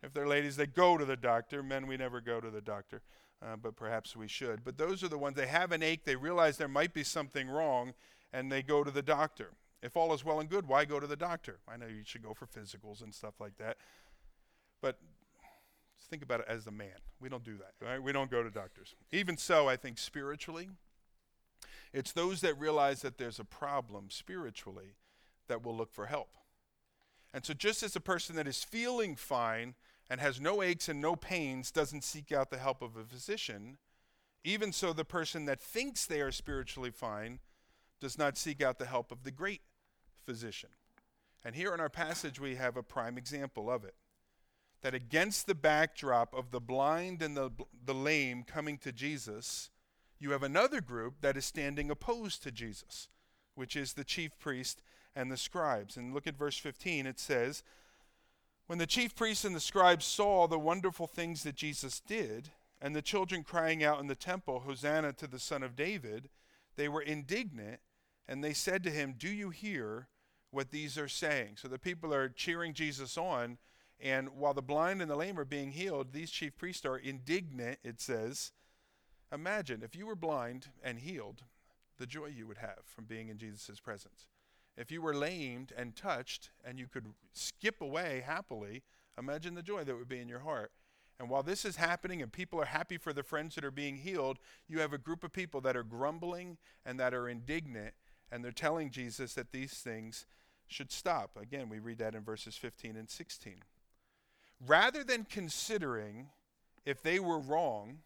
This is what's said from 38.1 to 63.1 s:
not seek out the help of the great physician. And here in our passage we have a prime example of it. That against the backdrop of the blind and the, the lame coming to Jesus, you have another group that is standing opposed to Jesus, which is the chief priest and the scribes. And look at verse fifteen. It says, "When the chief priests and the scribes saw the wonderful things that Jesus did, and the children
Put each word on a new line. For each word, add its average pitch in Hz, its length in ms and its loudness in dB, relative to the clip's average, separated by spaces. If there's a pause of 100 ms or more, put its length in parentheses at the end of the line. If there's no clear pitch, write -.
not 143 180 4
seek 147 240 -2
out 131 180 4
the 131 60 -4
help 120 260 -2
of 127 140 -12
the 135 60 -6
great 175 320 -4 (640)
physician. 117 420 -8 (720)
And 117 120 -8
here 180 180 0
in 165 80 -2
our 156 80 2
passage 156 500 -2
we 135 180 -4
have 127 200 2
a 123 60 -4
prime 120 340 -2
example 127 540 -4
of 123 140 0
it. - 100 -14 (880)
That 131 120 0
against 151 520 2
the 196 80 4
backdrop 151 800 4
of 127 160 -2
the 123 100 -2
blind 156 640 2
and 151 120 -2
the, 135 160 0 (320)
the 131 120 -2
lame 135 480 2
coming 147 360 -4
to - 140 -6
Jesus, 120 800 -6 (480)
you 143 140 -2
have 135 100 0
another 202 400 4
group 120 400 -6
that 139 160 4
is 135 80 -4
standing 143 440 -2
opposed 220 520 -2
to 139 100 -8
Jesus, 110 560 -10 (460)
which 131 200 -6
is 139 200 -4
the 143 100 -6
chief 160 340 -4
priest 131 440 -4 (340)
and 131 160 -2
the 127 60 -4
scribes. 127 580 0
And 123 160 -8
look 143 140 -4
at 151 100 -4
verse 143 220 0
fifteen. 147 480 -2
It 131 120 -6
says, 131 440 2 (1040)
"When 170 120 -2
the 165 80 4
chief 240 300 4
priests 220 300 2
and 180 100 2
the 156 40 0
scribes 180 440 10
saw 202 420 6
the 165 120 4
wonderful 175 480 2
things 165 380 -4
that 147 120 -4
Jesus 143 440 -4
did, 143 500 -4 (280)
and 143 160 -4
the 151 60 2
children 185 420 0